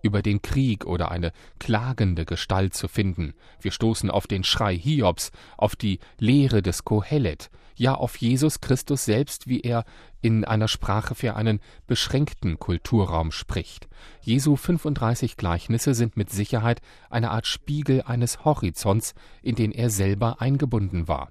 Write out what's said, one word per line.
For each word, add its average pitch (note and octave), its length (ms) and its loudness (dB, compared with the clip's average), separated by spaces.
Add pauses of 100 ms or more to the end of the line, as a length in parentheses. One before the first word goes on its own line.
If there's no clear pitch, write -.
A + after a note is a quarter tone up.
über G#2 180 2
den G2+ 220 0
Krieg C3 420 0
oder E2+ 260 -2
eine E2+ 220 -4 (260)
klagende G#2+ 680 0
Gestalt F#2+ 480 -2
zu - 120 -6
finden. F2 460 -2 (280)
Wir F#2 120 -6
stoßen A2+ 380 0
auf - 160 0
den F#2+ 180 -2
Schrei G2+ 320 0
Hiobs, G#2+ 560 0 (240)
auf - 180 2
die F#2+ 240 -2 (200)
Lehre B2 420 4
des F2+ 240 -2
Kohelet, G#2+ 640 -2 (240)
ja B2+ 200 2
auf - 220 -4
Jesus C3 440 2
Christus - 460 0
selbst, A#2+ 420 0
wie B2 140 0
er A#2 220 -2 (360)
in A2 240 4
einer A2 240 2
Sprache - 480 -2
für A#2 180 -2
einen G#2+ 260 0 (280)
beschränkten B2 720 0
Kulturraum E2 720 0
spricht. - 560 -8 (320)
Jesu C#3 340 2
fünfunddreißig C3 840 0
Gleichnisse G#2 580 0
sind A2+ 220 0
mit G#2 140 -2
Sicherheit A2 520 0 (280)
eine A2+ 220 0
Art A2 140 -2
Spiegel C#3+ 560 0
eines A#2+ 420 -2
Horizonts, G#2+ 680 0 (280)
in A#2 140 -2
den G#2+ 160 2
er A#2 180 0
selber G2+ 500 0
eingebunden A2+ 680 0
war. C#2+ 220 -2